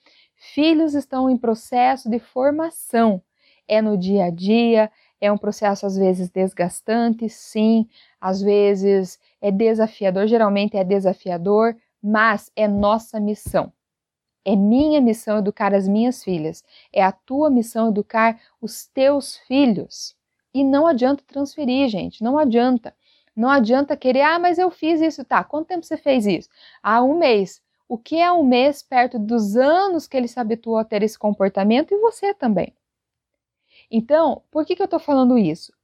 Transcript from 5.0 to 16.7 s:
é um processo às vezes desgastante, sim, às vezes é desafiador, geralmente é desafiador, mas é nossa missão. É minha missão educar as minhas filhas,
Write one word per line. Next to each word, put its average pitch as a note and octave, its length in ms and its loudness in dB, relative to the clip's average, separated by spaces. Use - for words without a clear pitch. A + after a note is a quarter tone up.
é G3+ 100 0
um G#3 60 0
processo G#3 480 -4
às G3 100 -4
vezes F#3 360 0
desgastante, A3 1000 -4
sim, A3 580 0
às F#3+ 220 -4
vezes G3 800 2
é G3+ 80 -2
desafiador, G#3+ 760 0
geralmente G#3 480 0
é F#3+ 80 -2
desafiador, G3 920 0
mas G#3+ 540 0
é G#3+ 100 0
nossa G#3 540 -2
missão. G#3 500 -4
É G3 120 0
minha C4+ 440 2
missão A3 380 0
educar G3+ 360 -2
as G3 120 0
minhas A3+ 380 -2
filhas, E3 400 -6